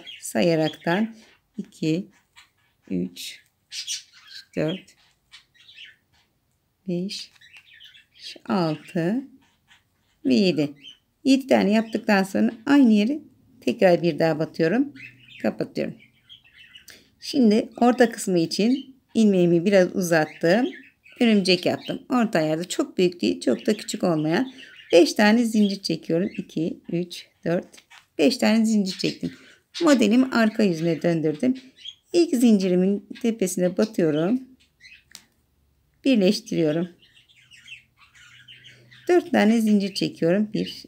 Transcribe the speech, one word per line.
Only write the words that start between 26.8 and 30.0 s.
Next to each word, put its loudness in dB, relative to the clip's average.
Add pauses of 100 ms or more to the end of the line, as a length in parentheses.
üç, -8 (200)
dört, -4 (500)
beş 2
tane 0
zincir -2
çektim. -6 (480)
Modelimi 2